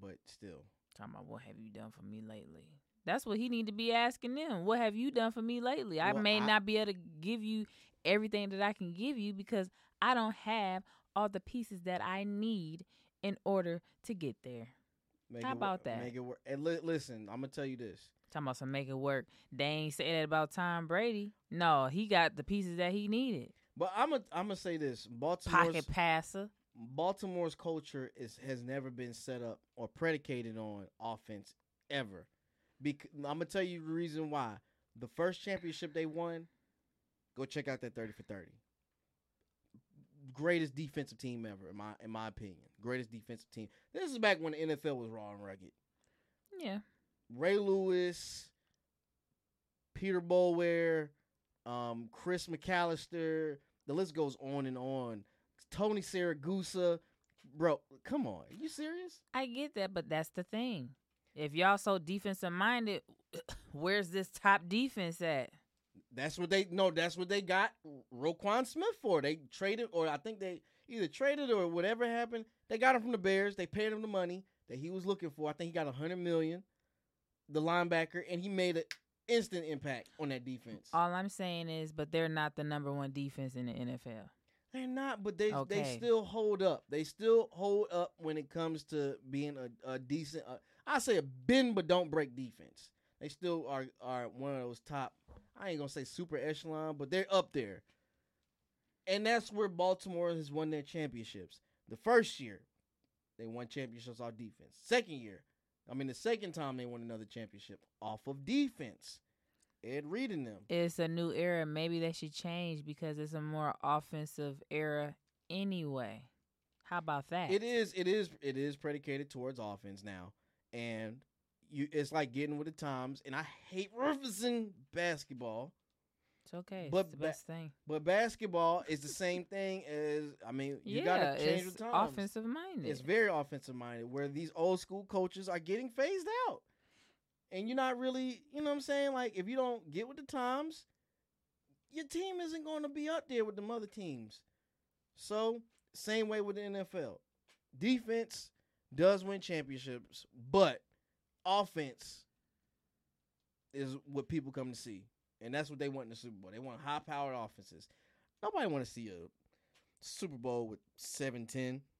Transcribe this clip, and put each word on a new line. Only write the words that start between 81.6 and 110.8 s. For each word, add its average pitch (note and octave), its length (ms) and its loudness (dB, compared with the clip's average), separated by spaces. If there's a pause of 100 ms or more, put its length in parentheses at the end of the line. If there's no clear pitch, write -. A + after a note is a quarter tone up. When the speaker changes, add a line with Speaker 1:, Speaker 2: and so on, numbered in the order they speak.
Speaker 2:
is, D#3+ 240 -4
but D#3 200 -2
they're E3 180 4
not D3+ 260 0
the D3 80 -2
number D3 280 0
one C#3 200 -2
defense C3+ 440 -4
in B2 100 -2
the A#2+ 60 -2
N B2 180 -4
F B2+ 160 -8
L. A2 240 -12 (420)
Speaker 1:
They're B3+ 140 -6
not, B3+ 360 -2
but G3 160 -2
they, G#3+ 120 4
they C#3+ 60 0
Speaker 2:
Okay. C#3 400 0
Speaker 1:
still A3+ 280 4
hold G3+ 380 2
up. E3+ 260 4
They D3+ 160 0
still A3+ 480 6
hold G3+ 400 2
up F3 260 0
when D#3 180 -2
it C#3+ 140 -6
comes D#3+ 340 -2
to C#3+ 320 0 (140)
being C#3+ 260 -2
a, B2+ 360 -8
a C3 60 -2
decent, C#3+ 480 -4
uh, B2+ 100 -10 (300)
I C#4+ 120 2
say A3+ 180 4
a D#3 60 4
bend G#3+ 520 6
but F3+ 120 2
don't F3 240 6
break D3 260 2
defense. A2+ 540 -12 (300)
They D3 80 -8
still E3 400 -2
are, C3 180 -2 (160)
are B2+ 260 -4
one C3+ 260 -6
of C3 60 -4
those A#2+ 200 -8
top, C#3 340 -6 (440)
I G3 120 -6
ain't D#3+ 80 -2
gonna C#3+ 100 -4
say C3+ 160 -6
super E3 320 -6
echelon, D#3 640 -4
but C#3 120 -6
they're F#3+ 200 2
up F#3 240 4
there. G#2+ 300 -4 (1200)
And G3+ 180 0
that's A3+ 260 2
where G#3 180 2
Baltimore F3 640 0
has D3+ 180 -4
won D#3 160 0
their D3+ 140 -2
championships. B2 800 -8 (260)
The A2+ 80 -10
first A3+ 420 6
year, A2 220 -10 (800)
they A2+ 80 -10
won A#2 220 -8
championships A#2+ 520 -10
off A#2 160 -8
defense. G#2+ 460 -16
Second A3+ 320 2
year, G#2+ 300 -12 (460)
I B2 40 -6
mean, C3+ 140 -2
the B2+ 60 -6
second G#3 380 -2
time C#3 240 -4
they B2+ 80 -6
won A#2+ 160 -8
another A2+ 240 -8
championship G#2 560 -14 (220)
off A2 240 -6
of C#3 180 -8
defense. G#3 760 -2 (640)
Ed C#3 220 -4
Reed A3 260 -2
and C#3+ 140 -4
them. G#2 120 -10 (100)
Speaker 2:
It's E3+ 300 2